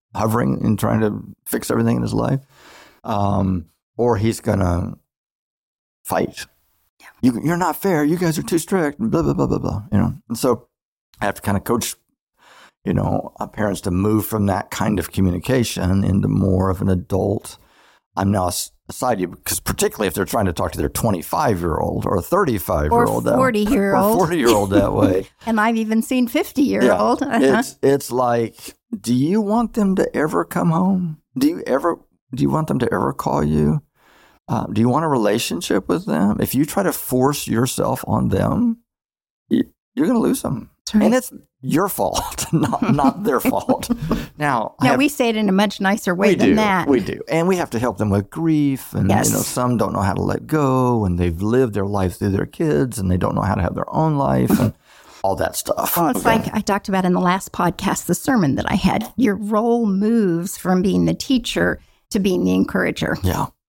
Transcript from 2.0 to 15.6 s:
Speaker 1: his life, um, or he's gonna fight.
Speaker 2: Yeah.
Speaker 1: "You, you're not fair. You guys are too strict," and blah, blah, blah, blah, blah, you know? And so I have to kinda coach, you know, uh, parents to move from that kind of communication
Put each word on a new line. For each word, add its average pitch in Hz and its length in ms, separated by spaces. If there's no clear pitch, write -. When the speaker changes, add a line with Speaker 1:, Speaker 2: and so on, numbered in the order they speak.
Speaker 1:
his 107 120
life, 123 260
um, 98 640
or 117 200
he's 107 240
gonna 90 540
fight. - 420
Speaker 2:
Yeah. - 60
Speaker 1:
"You, 120 220
you're 165 120
not 170 200
fair. 165 280
You 156 120
guys 170 220
are - 40
too 165 160
strict," 160 420
and 110 100
blah, 160 120
blah, 143 120
blah, 135 120
blah, 120 120
blah, - 240
you 101 60
know? 90 160
And 117 100
so 123 300
I 107 60
have 98 80
to - 80
kinda 101 180
coach, - 360
you 98 100
know, - 460
uh, - 60
parents 104 360
to 98 80
move 101 360
from 104 200
that 98 240
kind 104 280
of 87 140
communication 95 920